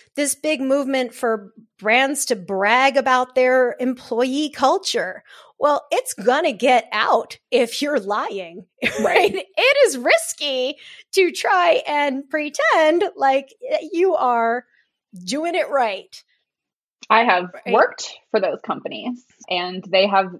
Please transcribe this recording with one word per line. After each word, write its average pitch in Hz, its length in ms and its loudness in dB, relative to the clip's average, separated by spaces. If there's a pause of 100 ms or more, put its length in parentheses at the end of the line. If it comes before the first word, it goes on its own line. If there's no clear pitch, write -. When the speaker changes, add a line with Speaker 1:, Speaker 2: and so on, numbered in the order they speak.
(160)
Speaker 1:
this 285 180 -2
big 302 260 -2
movement 262 540 -2
for 220 380 -4 (260)
brands 262 480 0
to 247 100 0
brag 202 600 2
about 254 380 0
their 254 440 2
employee 254 720 -2
culture. 254 720 0 (360)
Well, 190 320 2
it's 480 240 -2
gonna 262 380 0
get 233 400 2
out - 460 0 (120)
if 240 300 0
you're 285 200 -2
lying, 196 720 -8
<laughs> - 80 -18
right? - 220 -2
Speaker 2:
Right. - 300 2
Speaker 1:
It 480 420 0 (100)
is 277 120 0
risky 285 800 -2 (360)
to 370 200 2
try 349 540 2
and 285 420 -2
pretend 330 760 2 (120)
like 269 380 0 (380)
you 349 220 2
are 233 500 0 (600)
doing 302 300 -4
it 339 160 -2
right. 226 520 -2 (880)
Speaker 2:
I 226 140 4
have 180 280 2
Speaker 1:
Right. - 220 -6
Speaker 2:
worked - 340 2 (220)
for 220 80 0
those 170 220 -2
companies, 214 640 -10 (220)
and 180 340 -6
they 190 240 2
have, 196 340 0